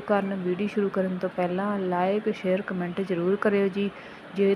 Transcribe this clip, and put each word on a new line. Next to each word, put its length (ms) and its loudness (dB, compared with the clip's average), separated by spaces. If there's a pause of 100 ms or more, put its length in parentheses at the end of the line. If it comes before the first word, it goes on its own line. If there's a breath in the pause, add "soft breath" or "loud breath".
ਕਰਨ। 280 2
ਵੀਡੀਓ 320 -2
ਸ਼ੁਰੂ 220 0
ਕਰਨ 280 0
ਤੋਂ 180 -2
ਪਹਿਲਾਂ 320 0 (140)
like, 520 2
ਸ਼ੇਅਰ, 300 0
ਕੁਮੈਂਟ 380 -4
ਜ਼ਰੂਰ 360 0
ਕਰਿਓ 320 4
ਜੀ। 200 -2 (460 loud breath)
ਜੇ 200 4